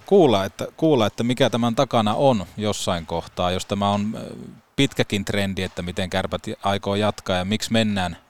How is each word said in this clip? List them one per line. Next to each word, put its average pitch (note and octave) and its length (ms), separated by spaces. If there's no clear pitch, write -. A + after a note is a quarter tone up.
kuulla, B2 400
että, - 220
kuulla, D3 300
että - 160
mikä B2 260
tämän A#2 260
takana A2+ 400
on A#2+ 300
jossain G2 480
kohtaa, F2+ 460
jos F#2 140
tämä G2+ 240
on, G#2 260
äh, - 60
pitkäkin A2+ 500
trendi, G2 380
että F#2 180
miten F2+ 280
Kärpät F#2+ 320
aikoo G2 320
jatkaa G2+ 420
ja F2+ 80
miksi G#2 260
mennään G2+ 460